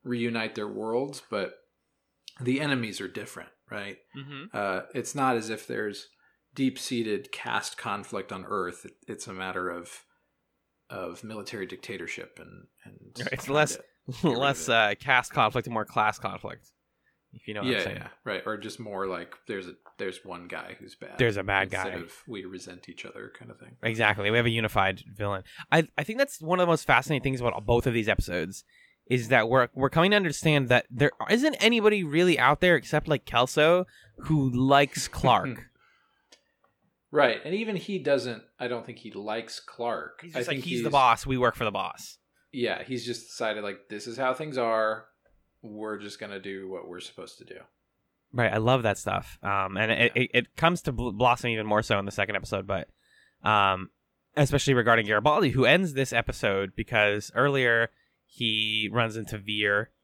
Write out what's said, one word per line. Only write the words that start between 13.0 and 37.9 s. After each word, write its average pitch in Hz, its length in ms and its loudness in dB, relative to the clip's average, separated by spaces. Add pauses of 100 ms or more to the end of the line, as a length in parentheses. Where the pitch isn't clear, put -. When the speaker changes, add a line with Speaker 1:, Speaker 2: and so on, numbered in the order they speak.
Speaker 2:
It's 131 140 -8
Speaker 1:
trying 139 100 -4
Speaker 2:
less, 151 200 2
Speaker 1:
to - 60 -16 (300)
get - 120 -8
rid 151 100 4
of 117 40 -2
Speaker 2:
less, 139 300 0
Speaker 1:
it. 123 60 4
Speaker 2:
uh, 107 260 4
caste 127 320 2
conflict 117 340 2
and 120 80 -8
more 110 100 0
class 107 340 0
conflict, - 520 -10 (640)
if - 160 -20
you 107 60 -10
know 104 60 -6
what 127 100 -2
Speaker 1:
Yeah, 113 80 2
Speaker 2:
I'm 87 60 0
saying. - 120 -6
Speaker 1:
yeah, - 120 -12 (160)
right. 95 220 -6
Or 107 100 -4
just 104 240 -12
more 101 260 -8
like 87 280 -8 (140)
there's 95 180 -8
a, 90 60 -14 (260)
there's 95 260 -8
one 87 220 -14
guy 85 320 -12
who's - 160 -20
bad. - 240 -16
Speaker 2:
There's 113 180 2
a 98 60 -6
bad 98 220 2
Speaker 1:
instead 95 280 -6
Speaker 2:
guy. 92 80 -8
Speaker 1:
of 82 120 -14 (160)
we 101 160 -10
resent 90 440 -16
each 123 160 -16
other 107 320 -16
kind 117 140 -20
of - 80 -20
thing. 120 240 -20
Speaker 2:
Exactly. 107 480 0
We 113 60 2
have 120 100 2
a 117 40 2
unified 104 520 0 (100)
villain. 101 300 -6 (300)
I, 160 160 4 (100)
I 147 60 -2
think 220 140 -8
that's 277 220 -2
one 170 200 0
of - 20 6
the 175 80 4
most 160 160 2
fascinating 131 380 4
things 131 160 -2
about 113 260 -2
both 120 200 2
of 123 80 0
these 110 140 0
episodes 90 560 -2 (460)
is 120 180 0
that 117 200 4
we're, 123 260 4
we're 131 140 0
coming 170 220 4
to 208 60 6
understand 151 520 2
that 123 220 4
there 127 200 2 (200)
isn't 254 260 4
anybody 214 480 4
really 165 340 4
out 135 220 6
there 180 160 6
except, 151 320 -2
like, 147 160 0
Kelso 156 600 4 (320)
who 143 320 2
likes 139 580 4
Speaker 1:
<laughs> - 0 -
Speaker 2:
Clark. 120 560 2 (1500)
Speaker 1:
Right. 131 320 4
And 160 120 -4
even 220 220 -2
he 190 220 -6